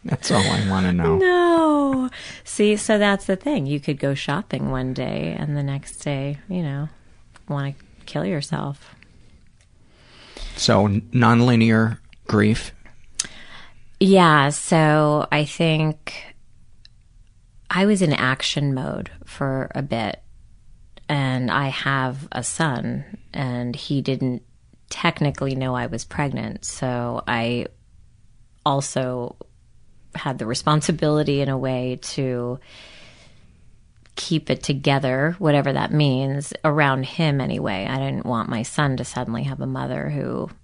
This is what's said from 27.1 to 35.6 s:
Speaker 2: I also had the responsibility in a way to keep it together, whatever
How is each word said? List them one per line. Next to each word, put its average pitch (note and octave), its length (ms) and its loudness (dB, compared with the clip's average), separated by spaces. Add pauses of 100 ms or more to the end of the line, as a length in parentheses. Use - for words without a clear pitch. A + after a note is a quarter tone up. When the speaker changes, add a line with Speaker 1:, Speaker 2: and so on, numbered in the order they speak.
Speaker 2:
I A#2 380 -2 (1000)
also C3 720 -2 (800)
had C#3 240 -6
the A2+ 60 -6
responsibility D3+ 960 2
in C#3 80 0
a C3+ 80 -2
way B2+ 460 -2
to B2 560 -4 (1600)
keep - 340 -4
it C3+ 140 -2
together, C#3 720 0
whatever C#3+ 360 2